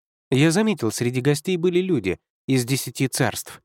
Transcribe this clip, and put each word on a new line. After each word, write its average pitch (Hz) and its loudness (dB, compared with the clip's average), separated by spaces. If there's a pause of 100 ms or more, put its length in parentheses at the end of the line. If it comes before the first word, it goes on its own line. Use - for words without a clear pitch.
(300)
Я 147 4
заметил, 180 0
среди 123 -2
гостей 147 0
были 175 0
люди 120 -2 (280)
из 131 2
десяти 131 -2
царств. - -4